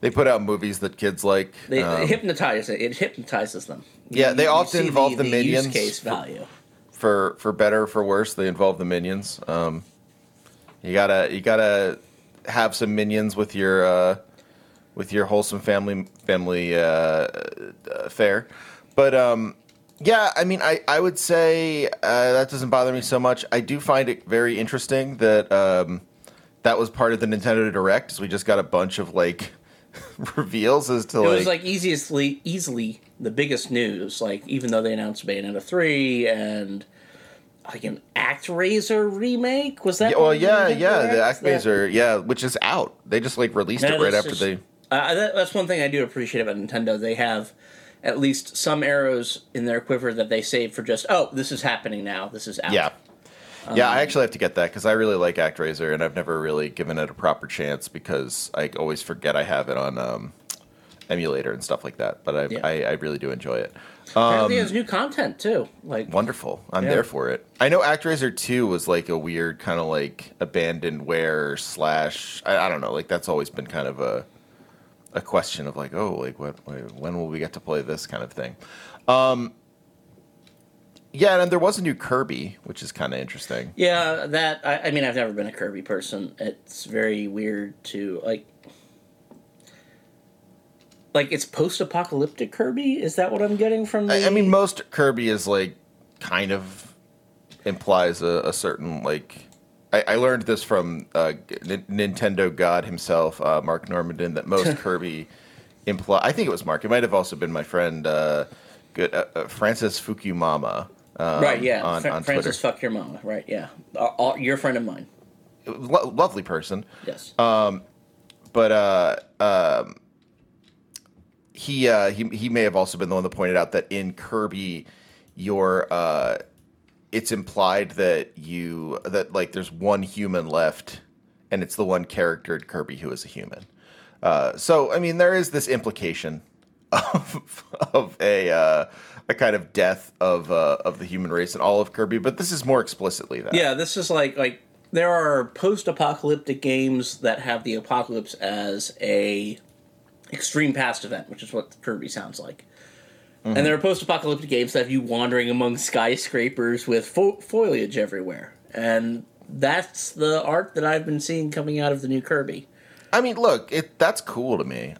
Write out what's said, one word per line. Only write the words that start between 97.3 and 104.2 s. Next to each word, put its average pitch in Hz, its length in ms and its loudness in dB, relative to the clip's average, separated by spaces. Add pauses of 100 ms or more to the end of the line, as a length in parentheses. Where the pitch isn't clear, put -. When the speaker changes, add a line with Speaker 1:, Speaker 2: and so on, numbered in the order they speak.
Speaker 1:
implies 90 560 2
a, 85 240 2
a 82 80 0
certain, 82 520 -4
like, - 420 -6 (460)
I, 104 160 4
I 104 80 2
learned 127 260 2
this 104 220 0
from, 85 500 0
uh, 80 200 2 (340)
N-, 95 200 -6
Nintendo 98 640 0
God 87 300 2
himself, 85 560 0
uh, 78 220 2
Mark 80 260 -2
Normandin, 85 460 -4